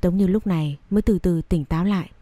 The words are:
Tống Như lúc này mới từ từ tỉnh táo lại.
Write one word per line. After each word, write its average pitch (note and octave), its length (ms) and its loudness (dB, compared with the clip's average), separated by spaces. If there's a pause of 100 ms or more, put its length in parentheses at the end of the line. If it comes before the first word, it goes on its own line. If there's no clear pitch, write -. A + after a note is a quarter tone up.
Tống F3+ 160 2
Như G3 100 4
lúc G3+ 200 0
này D#3 320 -2 (120)
mới G#3 120 0
từ G#3 160 2
từ E3+ 240 0
tỉnh D#3+ 220 -2
táo E3+ 200 -2
lại. G3 260 -2 (120)